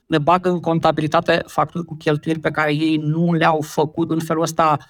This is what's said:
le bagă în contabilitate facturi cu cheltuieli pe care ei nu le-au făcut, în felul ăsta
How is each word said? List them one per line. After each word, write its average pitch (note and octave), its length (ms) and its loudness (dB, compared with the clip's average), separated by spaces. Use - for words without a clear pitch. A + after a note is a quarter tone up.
le D#3+ 100 0
bagă F3 320 2
în F3 100 0
contabilitate D#3+ 840 0
facturi D#3 400 -4
cu D3+ 100 -14
cheltuieli D#3 440 -2
pe D#3+ 120 -4
care D3+ 220 -2
ei D#3 240 0
nu D#3+ 360 0
le-au D#3+ 280 2
făcut, D#3+ 500 -2
în D#3+ 80 0
felul D#3+ 220 -2
ăsta D#3+ 360 2